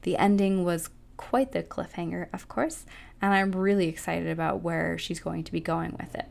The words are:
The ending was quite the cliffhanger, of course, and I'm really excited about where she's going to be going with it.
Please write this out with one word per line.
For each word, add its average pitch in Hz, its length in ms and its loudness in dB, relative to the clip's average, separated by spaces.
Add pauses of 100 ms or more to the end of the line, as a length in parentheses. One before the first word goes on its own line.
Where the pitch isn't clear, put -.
The - 160 0
ending 196 460 4
was 170 260 0 (280)
quite 269 340 0
the 170 100 -2
cliffhanger, 170 720 -6
of 180 140 -10
course, - 380 -4 (360)
and 196 120 4
I'm 196 180 4
really 190 360 4
excited 165 400 -2
about 160 340 0
where 165 360 0
she's 165 220 -6
going 160 240 -4
to - 80 -10
be 170 80 -2
going 165 400 -2
with - 160 -10
it. - 160 -6